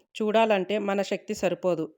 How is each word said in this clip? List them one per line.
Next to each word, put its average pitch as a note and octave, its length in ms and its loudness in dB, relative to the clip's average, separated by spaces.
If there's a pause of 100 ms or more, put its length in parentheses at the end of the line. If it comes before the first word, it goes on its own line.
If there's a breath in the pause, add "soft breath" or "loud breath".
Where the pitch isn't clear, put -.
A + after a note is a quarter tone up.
(160 soft breath)
చూడాలంటే G#3+ 640 2
మన G3 220 0
శక్తి G3 320 -4
సరిపోదు, F3 520 -2 (120)